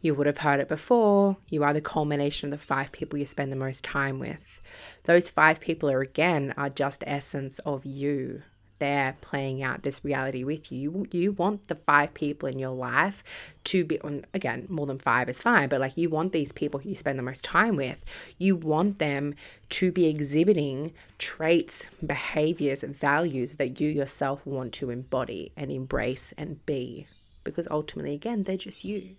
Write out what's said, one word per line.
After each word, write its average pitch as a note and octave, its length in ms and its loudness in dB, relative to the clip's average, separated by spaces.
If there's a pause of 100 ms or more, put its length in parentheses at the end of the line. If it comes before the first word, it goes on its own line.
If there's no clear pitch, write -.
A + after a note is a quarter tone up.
You D#3+ 100 4
would C#3+ 140 4
have D3 120 2
heard C#3+ 200 4
it - 80 0
before. G3+ 680 6 (120)
You D3+ 140 2
are D3 100 6
the D3+ 60 2
culmination D3 720 0
of D3 80 -6
the - 60 -16
five C#3 260 -2
people D3 260 -8
you C#3+ 80 -2
spend C3+ 280 -4
the - 20 -6
most C3 300 -4
time C#3 340 -2
with. - 420 -12 (440)
Those F3 240 4
five D#3+ 320 4
people D#3+ 280 -2
are, C3+ 120 2
again, C#3+ 560 0
are C#3+ 120 -2
just C#3 380 -4
essence C#3 520 -4
of C#3 260 -4
you. C#3 560 -4 (380)
They're C#3 420 0
playing C3+ 420 -4
out C3 200 -4
this C#3 200 -4
reality C3 400 -2
with D3+ 300 -6
you. D3 400 -4
You, F3 80 0
you G3+ 100 2
want G3 380 -2
the E3 60 -2
five D3 380 4
people D3 360 -4
in C3 100 -6
your C3 160 -4
life B2+ 880 -2
to F3+ 220 2
be, D#3+ 180 -2
and D3 300 -8
again, B2+ 340 -4
more D#3 180 -2
than C3+ 140 -4
five B2 300 2
is B2+ 100 -4
fine, F#3 300 4
but, C3+ 100 2
like, C3+ 160 0
you E3+ 140 0
want D#3+ 240 0
these D3 180 0
people D3 300 -4
who F#3 80 -10
you F#3+ 80 -4
spend C#3 200 -2
the B2+ 60 -4
most B2 220 -8
time G3+ 320 2
with, C3 260 -4 (340)
you F#3+ 200 4
want E3 420 2
them C#3+ 360 0 (340)
to F#3 200 2
be F3 180 4
exhibiting D3 840 2 (260)
traits, - 680 2 (180)
behaviors, D3+ 800 0
and C#3 100 -8
values C#3+ 600 0
that C#3 240 -2
you D3+ 80 2
yourself C#3+ 580 -2
want C3 280 -4
to C3 160 -6
embody A#2+ 680 -4
and C#3+ 160 -6
embrace C3 680 -2
and D#3 280 -8
be. C3 420 -4 (380)
Because E3 260 -4
ultimately, D3+ 420 -4
again, G#3 300 -4
they're F#3+ 140 -2
just - 260 -12
you. F#3+ 360 -8